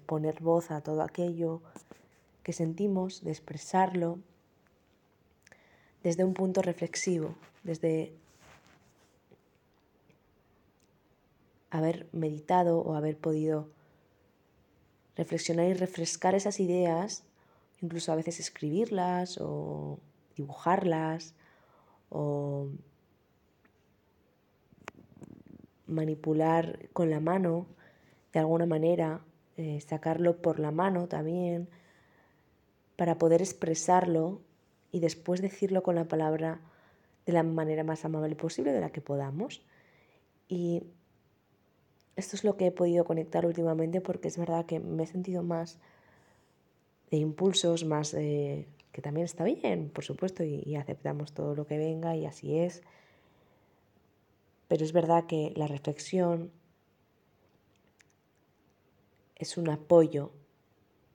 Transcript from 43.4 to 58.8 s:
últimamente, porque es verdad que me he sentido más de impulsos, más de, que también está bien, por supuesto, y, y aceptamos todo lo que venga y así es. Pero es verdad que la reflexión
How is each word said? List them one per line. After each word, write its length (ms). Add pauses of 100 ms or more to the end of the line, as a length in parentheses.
últimamente, 540
porque 280
es 100
verdad 280
que 140
me 240
he 40
sentido 360
más 360 (1300)
de 60
impulsos, 680
más 280
de, 560 (240)
que 100
también 240
está 180
bien, 460
por 140
supuesto, 400
y, 220
y 100
aceptamos 580
todo 220
lo 100
que 120
venga 380
y 100
así 340
es. 240 (1800)
Pero 160
es 100
verdad 320
que 300
la 120
reflexión 840 (2750)